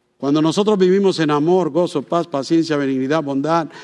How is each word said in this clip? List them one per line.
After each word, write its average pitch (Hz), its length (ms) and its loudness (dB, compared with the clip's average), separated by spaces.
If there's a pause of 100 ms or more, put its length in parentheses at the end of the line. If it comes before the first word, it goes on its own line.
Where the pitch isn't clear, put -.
(180)
Cuando 143 240 0
nosotros 190 340 2
vivimos 185 440 2
en 160 100 0
amor, 160 400 2
gozo, 156 320 -2
paz, 170 240 -2
paciencia, 151 520 -2
benignidad, 135 440 -2
bondad, 147 460 -2 (160)